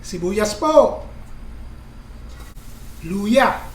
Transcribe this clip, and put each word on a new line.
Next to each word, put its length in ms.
Sibuyas 560
po. 480
Luya. 560